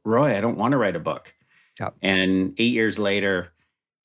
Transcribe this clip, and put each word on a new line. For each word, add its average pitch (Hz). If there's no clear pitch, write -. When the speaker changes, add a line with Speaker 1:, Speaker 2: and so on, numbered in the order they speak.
Speaker 1:
Roy, 113
I 95
don't 117
wanna 123
write 101
a 82
book." 78
Speaker 2:
Yeah. 92
Speaker 1:
And 95
eight 117
years 110
later, 98